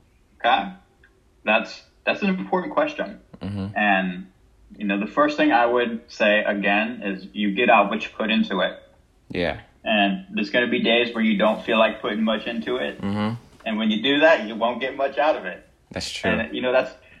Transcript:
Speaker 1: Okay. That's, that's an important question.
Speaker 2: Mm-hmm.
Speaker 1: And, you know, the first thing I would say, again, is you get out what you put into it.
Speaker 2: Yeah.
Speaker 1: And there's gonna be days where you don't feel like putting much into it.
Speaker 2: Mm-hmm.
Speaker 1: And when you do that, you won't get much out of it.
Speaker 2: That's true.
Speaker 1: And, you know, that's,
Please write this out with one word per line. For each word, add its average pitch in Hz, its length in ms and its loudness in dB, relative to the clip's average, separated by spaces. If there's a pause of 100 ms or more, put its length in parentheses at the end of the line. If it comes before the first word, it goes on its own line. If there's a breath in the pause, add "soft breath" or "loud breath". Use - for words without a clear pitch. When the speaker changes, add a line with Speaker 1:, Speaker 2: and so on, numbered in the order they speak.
(440)
Speaker 1:
Okay. 190 280 2 (720)
That's, 110 380 -2 (220)
that's - 180 -2
an 208 60 0
important 185 460 -2
question. 123 460 -4 (200)
Speaker 2:
Mm-hmm. 98 260 -6 (100)
Speaker 1:
And, 95 500 0 (500)
you 104 100 -8
know, 101 120 0
the 107 80 -2
first 147 300 0
thing 151 160 4
I 120 140 6
would 120 440 0
say, 107 340 2
again, 104 580 0
is 95 300 -8
you 101 220 -2
get 120 160 4
out 104 200 6
what 110 140 -4
you - 120 -12
put 110 140 -2
into 110 300 0
it. - 180 -2 (520)
Speaker 2:
Yeah. 85 300 -2 (240)
Speaker 1:
And 101 480 2
there's 110 180 -4
gonna 123 160 2
be 120 160 0
days 117 320 2
where 113 80 -2
you 110 160 2
don't 107 260 2
feel 113 140 2
like 110 220 2
putting 110 220 -2
much 110 240 0
into 120 300 -4
it. 143 240 -6
Speaker 2:
Mm-hmm. 104 340 -2 (300)
Speaker 1:
And 110 140 -4
when 110 120 0
you 107 120 -2
do 143 180 2
that, 160 260 4
you 113 80 -8
won't 113 260 -2
get - 160 -4
much 135 220 -2
out 143 180 2
of 104 80 -10
it. 90 200 -10 (260)
Speaker 2:
That's - 200 -8
true. - 200 -4
Speaker 1:
And, 110 240 -2
you 123 80 -6
know, 127 100 0
that's, - 180 2 (300 soft breath)